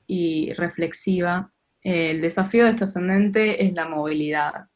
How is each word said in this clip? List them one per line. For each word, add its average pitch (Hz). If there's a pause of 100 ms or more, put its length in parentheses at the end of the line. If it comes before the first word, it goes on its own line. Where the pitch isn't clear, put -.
y 165
reflexiva. 175 (300)
Eh, 165
el 160
desafío 190
de 233
este 226
ascendente 196
es 180
la 165
movilidad. 151 (100)